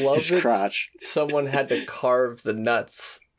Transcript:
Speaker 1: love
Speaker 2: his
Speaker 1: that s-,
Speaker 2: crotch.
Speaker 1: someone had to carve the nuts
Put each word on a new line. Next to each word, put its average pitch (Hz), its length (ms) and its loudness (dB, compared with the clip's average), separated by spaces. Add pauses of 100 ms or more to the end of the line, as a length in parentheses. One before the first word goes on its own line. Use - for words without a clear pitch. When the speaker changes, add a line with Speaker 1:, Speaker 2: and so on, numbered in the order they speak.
Speaker 1:
love 135 140 4
Speaker 2:
his 156 140 2
Speaker 1:
that 175 80 4
s-, 180 60 2
Speaker 2:
crotch. - 480 0 (100)
Speaker 1:
someone 147 460 0
had 135 220 0
to 120 140 0
carve 127 600 0
the 113 100 -2
nuts 110 680 -2 (200)